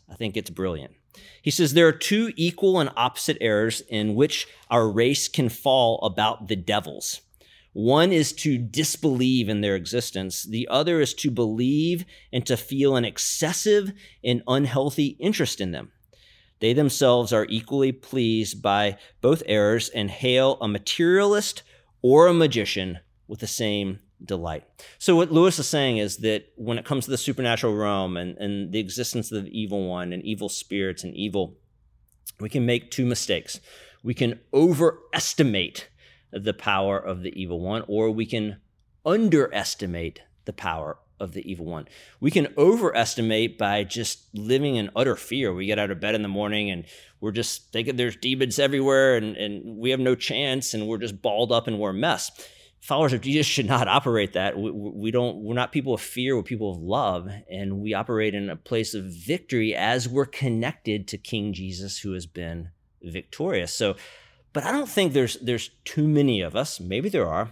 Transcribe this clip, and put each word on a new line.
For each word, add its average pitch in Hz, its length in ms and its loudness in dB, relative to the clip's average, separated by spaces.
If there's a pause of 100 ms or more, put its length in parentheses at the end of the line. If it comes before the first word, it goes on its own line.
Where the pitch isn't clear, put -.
I 82 60 -20
think 110 220 -6
it's 87 140 -6
brilliant. 82 420 -6 (480)
He 147 100 0
says, 147 220 2
"There 165 140 8
are 156 60 6
two 214 420 -2
equal 175 440 2
and 143 160 0
opposite 127 460 -2
errors 110 480 2
in 107 240 0
which 143 340 2 (220)
our 117 180 4
race 117 400 2
can 127 220 0
fall 123 540 2
about 107 440 0
the 107 80 0
devils. 90 680 -4 (520)
One 143 380 4
is 160 220 2
to 139 240 0
disbelieve 127 920 0
in 104 120 0
their 101 140 2
existence. 95 680 -4
The 113 240 -4
other 156 340 2
is 135 140 0
to 143 160 -2
believe 131 720 0 (260)
and 127 140 -4
to 127 120 0
feel 139 400 2
an 120 80 2
excessive 196 880 0 (300)
and 120 240 2
unhealthy 139 720 0
interest 170 400 -2
in 95 120 -4
them. 64 200 -10 (680)
They 113 140 4
themselves 123 600 4
are 107 160 2
equally 135 420 0
pleased 113 680 -2
by 101 360 2 (240)
both 151 260 4
errors 107 420 2
and 104 220 -4
hail 131 500 2
a 113 60 -2
materialist 185 960 2 (400)
or 147 240 10
a 180 60 8
magician 104 640 2 (280)
with 107 120 -12
the 113 80 -8
same 101 520 -2 (240)
delight." 82 400 -6 (340)
So - 180 4
what 165 160 4
Lewis 165 280 6
is 135 80 -4
saying 135 300 2
is 104 200 -2
that 110 380 0
when 117 220 -4
it - 80 -10
comes 135 200 -2
to 135 60 -6
the 131 60 0
supernatural 120 580 0
realm 98 420 0
and, 87 200 -6
and 101 340 -6
the 107 80 -2
existence 110 520 -6
of 101 140 -6
the - 140 -10
evil 101 280 -4
one 90 240 -6
and 90 120 -8
evil 104 260 -6
spirits 95 540 -6
and 90 120 -12
evil, 98 420 -4 (800)
we 107 100 -8
can 127 160 0
make 120 260 0
two 131 140 0
mistakes. - 540 -2 (440)
We 120 100 -4
can 117 260 0 (140)
overestimate 147 1300 2 (440)
the 104 220 -4
power 98 440 2
of 92 260 -6
the 92 160 -8
evil 87 200 -6
one, 101 280 -4
or 110 220 2
we 110 160 -2
can 107 360 -6 (440)
underestimate 131 1160 0 (240)
the - 80 -8
power 80 440 -6 (220)
of 92 140 -8
the 92 160 -12
evil 85 160 -10
one. 80 220 -10 (320)
We 139 120 2
can 160 160 2 (100)
overestimate 117 1000 2
by 104 260 0
just - 500 -8
living 127 420 0
in 107 200 -2
utter 123 200 2
fear. 120 380 -4
We 92 140 -4
get 104 100 0
out 104 140 -2
of 90 80 -6
bed 104 160 0
in 107 80 -2
the 104 40 -4
morning 104 440 -2
and 85 140 -8 (340)
we're 104 120 -4
just - 400 -6
thinking 113 240 -2
there's 123 200 -2
demons 131 420 -2
everywhere 135 600 4
and, 107 200 -4
and 104 400 -8
we 120 140 0
have 131 80 0
no 127 160 4
chance 131 580 -4
and 107 140 -4
we're 113 100 -2
just 101 240 -8
balled 113 300 0
up 113 160 2
and 110 120 -2
we're 104 120 -2
a - 20 -4
mess. 110 380 -2 (480)
Followers 143 340 0
of 117 80 -2
Jesus 139 240 2
should 127 220 0
not 123 200 2
operate 113 460 2
that. 92 240 0
We, 101 140 -4
we, 104 180 -8
we 107 220 -6
don't, 117 320 0
we're 107 100 -6
not 123 180 -2
people 135 220 -2
of 107 80 -2
fear, 127 340 -2
we're 113 60 0
people 104 300 -6
of 87 80 -8
love, 92 500 -2 (200)
and 98 300 -6
we 107 140 -4
operate 107 400 0
in 101 160 -4
a 80 60 -8
place 113 400 -4
of 98 80 -6
victory 110 720 -2
as 117 340 0
we're 135 160 0
connected 113 840 -4
to 104 100 -10
King 104 340 -6
Jesus, 92 460 -10
who 98 140 -8
has 90 120 -8
been 85 460 -10 (320)
victorious. 87 680 -6
So, 117 240 -2 (580)
but 143 100 -4
I 185 80 -2
don't 269 180 -2
think 185 240 0
there's, 131 240 2
there's 120 320 -4 (160)
too 151 220 0
many 143 340 4
of 80 140 -6
us, 131 240 -4
maybe 95 280 -4
there 156 200 0
are, 92 240 -2